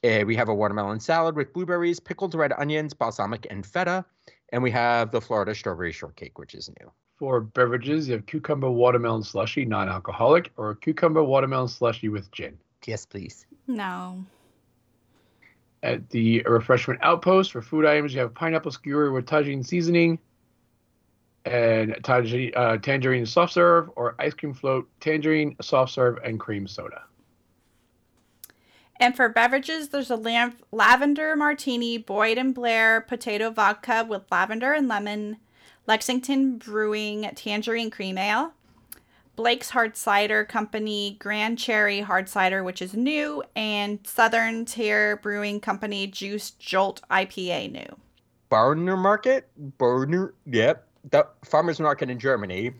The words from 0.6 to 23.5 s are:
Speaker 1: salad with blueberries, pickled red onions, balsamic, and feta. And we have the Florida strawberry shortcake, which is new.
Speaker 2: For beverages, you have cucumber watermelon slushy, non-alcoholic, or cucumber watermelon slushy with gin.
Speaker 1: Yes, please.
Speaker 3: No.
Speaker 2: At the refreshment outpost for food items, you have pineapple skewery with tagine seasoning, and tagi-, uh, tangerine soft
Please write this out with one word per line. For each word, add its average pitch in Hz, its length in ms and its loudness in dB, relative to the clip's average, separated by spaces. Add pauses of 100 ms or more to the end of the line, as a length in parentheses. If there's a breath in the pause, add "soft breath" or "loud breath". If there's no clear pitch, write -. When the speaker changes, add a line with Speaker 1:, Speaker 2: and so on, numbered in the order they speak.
Speaker 1:
salad 165 380 0
with 139 160 -4
blueberries, 175 480 -2
pickled 175 340 -6
red 147 220 2
onions, 151 360 -4
balsamic, 113 560 -4
and 95 160 -10
feta. 180 380 -2 (460 soft breath)
And 123 120 -2
we 127 100 2
have 117 400 2
the 113 100 0
Florida 107 340 -2
strawberry 87 380 -6
shortcake, - 460 -16
which - 160 -20
is - 140 -16 (120)
new. - 100 -20 (240)
Speaker 2:
For 135 240 0
beverages, 127 680 0
you 120 60 0
have 107 100 -8
cucumber 143 440 -2
watermelon 120 540 4
slushy, 104 400 -2
non-alcoholic, 104 920 2
or 107 180 -6
cucumber 156 480 2
watermelon 131 460 2
slushy 113 400 -2
with 101 240 -6
gin. 73 240 -12 (280)
Speaker 1:
Yes, 110 200 -8
please. - 400 -16 (220)
Speaker 3:
No. 185 580 -8 (1600 soft breath)
Speaker 2:
At 117 260 -4
the 113 360 2
refreshment 123 560 2
outpost 180 500 4
for 120 100 -8
food 156 240 0
items, 147 280 4
you 135 60 -4
have 120 140 -2
pineapple 160 380 -2
skewery 143 400 0
with 131 140 -2
tagine 143 400 0
seasoning, 170 540 2 (1300)
and 113 580 2
tagi-, 123 520 0
uh, 117 220 2
tangerine 131 480 0
soft 175 280 2